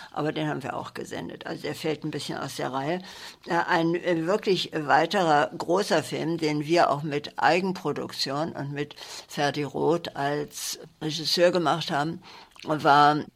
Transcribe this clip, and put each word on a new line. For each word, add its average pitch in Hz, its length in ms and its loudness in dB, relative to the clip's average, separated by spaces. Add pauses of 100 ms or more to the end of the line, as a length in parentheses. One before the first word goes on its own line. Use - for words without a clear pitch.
(120)
aber 151 200 -2
den 156 160 -4
haben 143 140 -4
wir - 140 -6
auch - 180 -10
gesendet. - 500 -10
Also 156 180 -8
der 147 120 -6
fällt 151 300 -4
ein 156 60 -4
bisschen 151 280 -6
aus 139 180 -8
der 139 160 -4
Reihe. 147 300 -2 (440)
Äh, 170 120 0 (100)
ein, 165 280 2
äh, 165 300 0
wirklich 196 480 0
weiterer 156 840 4
großer 180 460 2
Film, 151 360 -2
den 151 260 0
wir 165 240 4
auch 143 140 0
mit 147 360 -4
Eigenproduktion 147 1120 0
und 143 200 -8
mit 143 240 -6 (320)
Ferdi 147 340 0
Roth 147 540 0
als 143 640 -4 (240)
Regisseur 156 480 2
gemacht 165 400 2
haben, 165 320 -2 (440)
war 147 580 6 (120)